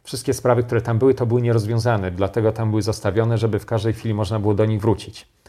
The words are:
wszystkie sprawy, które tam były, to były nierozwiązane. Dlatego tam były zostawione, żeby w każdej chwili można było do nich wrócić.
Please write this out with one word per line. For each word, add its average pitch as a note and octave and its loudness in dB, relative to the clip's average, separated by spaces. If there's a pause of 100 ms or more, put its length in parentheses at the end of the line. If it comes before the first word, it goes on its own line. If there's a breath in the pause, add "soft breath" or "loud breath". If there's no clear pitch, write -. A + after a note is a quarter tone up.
wszystkie B2+ -4
sprawy, A#2+ 2
które A#2 0
tam A#2 0
były, C3 6
to C3 -2
były A#2+ 2
nierozwiązane. A2+ 0
Dlatego G2 0
tam A2 -2
były G#2+ 0
zostawione, A2 0
żeby G#2 0
w - -18
każdej A2+ 0
chwili A2+ -4
można G#2 -2
było G#2 2
do G#2 2
nich G#2+ 0
wrócić. - -2 (220 soft breath)